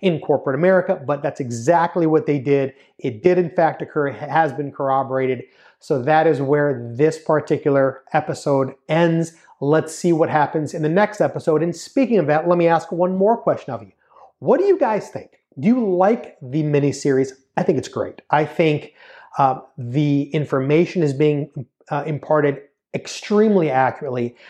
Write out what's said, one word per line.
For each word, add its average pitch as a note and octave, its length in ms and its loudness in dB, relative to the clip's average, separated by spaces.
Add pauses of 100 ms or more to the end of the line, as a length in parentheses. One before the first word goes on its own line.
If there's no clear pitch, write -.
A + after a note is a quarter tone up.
in F3 180 0
corporate C3+ 360 -2
America, F3+ 480 2
but C#3+ 200 -4
that's C#3 160 -6
exactly D#3 680 0
what D#3 220 2
they D3 100 0
did. C#3 360 0 (260)
It A2 240 -6
did, F3+ 160 6
in E3+ 100 0
fact, D#3 320 0
occur. C#3+ 280 -4
It B2+ 60 -12
has D3 380 0
been C#3+ 180 -6
corroborated. C3 760 -2 (340)
So C#3 240 -2
that D#3 240 4
is C#3 140 2
where C3+ 540 0
this D#3 220 2
particular C#3+ 880 0 (100)
episode C#3+ 640 -2 (140)
ends. E3 440 0 (260)
Let's D#3 360 0
see F3 180 0
what D#3 160 2
happens D3+ 460 0
in D#3+ 80 -6
the D3+ 60 0
next G3+ 320 0
episode. D#3 420 0
And E3+ 120 -4
speaking A#3 420 0
of D#3 100 2
that, D#3 200 0
let F3 120 2
me E3+ 80 4
ask E3 240 0
one F3+ 240 -2
more G#3 220 2
question C#3+ 360 -4
of G#2+ 80 -10
you. G2+ 100 -20 (480)
What G#3+ 200 2
do G4 60 2
you F#4+ 120 4
guys A3 320 -2
think? - 220 -14 (280)
Do C#3+ 80 0
you A3+ 280 2
like G#3 440 0
the C#3 220 -4
miniseries? C#3 680 0 (240)
I F3 80 0
think C#3+ 160 2
it's - 80 -10
great. - 420 -8
I D3+ 160 2
think, D3+ 480 -2 (460)
uh, C#3+ 220 2 (140)
the C#3+ 540 0
information D3+ 720 0
is C#3+ 120 0
being, D3 360 0 (400)
uh, C#3+ 160 -4
imparted D3 560 0 (320)
extremely G#3 800 0
accurately. B2+ 640 -2 (140)